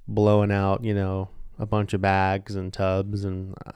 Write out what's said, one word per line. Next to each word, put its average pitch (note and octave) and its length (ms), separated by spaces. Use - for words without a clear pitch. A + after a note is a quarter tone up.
blowing G#2 440
out, G2 320
you G#2+ 120
know, F#2+ 340
a A2 80
bunch G#2 260
of F#2+ 80
bags G2 540
and F#2+ 180
tubs. G2 500
And F#2+ 300